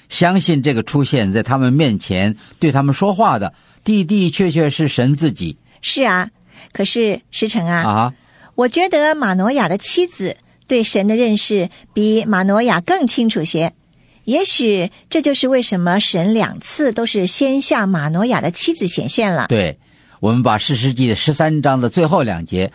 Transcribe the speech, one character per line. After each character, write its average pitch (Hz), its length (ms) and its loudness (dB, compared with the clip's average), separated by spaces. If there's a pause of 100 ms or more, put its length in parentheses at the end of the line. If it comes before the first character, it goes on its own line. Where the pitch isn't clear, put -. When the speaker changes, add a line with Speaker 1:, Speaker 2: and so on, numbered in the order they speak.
Speaker 1:
相 180 300 2
信 151 240 0
这 143 100 0
个 113 80 0
出 143 220 0
现 113 280 0
在 107 120 0
他 135 140 -2
们 127 140 2
面 135 280 2
前 98 360 0 (240)
对 156 120 2
他 135 100 2
们 139 120 2
说 196 200 0
话 180 240 2
的 98 160 -6 (300)
的 214 200 2
的 180 280 0
确 185 180 0
确 156 200 2
是 160 180 0
神 135 280 2
自 147 160 0
己。 85 260 -8 (240)
Speaker 2:
是 - 220 -2
啊， 185 260 0 (420)
可 - 120 -2
是 214 460 0
师 - 180 -4
承 214 200 -2
啊， 170 200 0
Speaker 1:
啊？ 110 260 0 (420)
Speaker 2:
我 240 120 2
觉 339 220 0
得 311 260 2
马 240 180 0
诺 185 180 0
亚 247 180 0
的 185 80 -2
妻 349 300 -2
子 185 300 -8 (300)
对 240 160 2
神 202 240 0
的 214 80 2
认 226 220 2
识 196 320 -2 (240)
比 214 320 2
马 196 180 0
诺 196 200 2
亚 185 180 2
更 349 260 0
清 226 220 0
楚 185 140 -2
些。 165 300 -2 (520)
也 302 200 0
许 208 460 0 (180)
这 330 120 0
就 277 120 2
是 262 140 0
为 262 140 2
什 208 180 -2
么 175 200 2
神 196 340 0
两 214 260 -2
次 - 320 -2
都 233 140 -2
是 208 200 -2
先 269 360 0
向 226 280 -2
马 156 200 0
诺 175 160 0
亚 240 160 0
的 156 100 -2
妻 - 220 -2
子 240 140 -4
显 - 220 -4
现 208 240 0
了。 - 160 -2
Speaker 1:
对， 95 300 0 (400)
我 107 120 0
们 123 120 2
把 110 160 2
士 143 160 -2
师 123 180 0
记 120 220 2
十 - 180 -2
三 156 300 0
章 131 180 2
的 120 80 0
最 170 160 0
后 156 160 2
两 90 240 -4
节， 92 300 -2